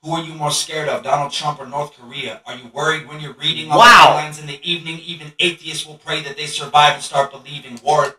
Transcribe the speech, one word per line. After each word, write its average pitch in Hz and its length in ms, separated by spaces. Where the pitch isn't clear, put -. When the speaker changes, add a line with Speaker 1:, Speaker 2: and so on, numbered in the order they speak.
Speaker 1:
Who 156 100
are 160 100
you 160 100
more 147 200
scared 156 360
of, - 140
Donald 143 300
Trump - 280
or 131 60
North 143 280
Korea? 123 520
Are 123 100
you 123 120
worried 151 380
when 151 140
you're 147 140
reading 156 360
all 151 100
Speaker 2:
Wow. 196 340
Speaker 1:
the 151 60
headlines 151 180
in 147 80
the 147 240
evening? 165 300
Even 160 380
atheists 160 460
will 151 140
pray 151 240
that 139 160
they 147 80
survive 147 480
and - 80
start 143 300
believing. 135 500
War. 143 360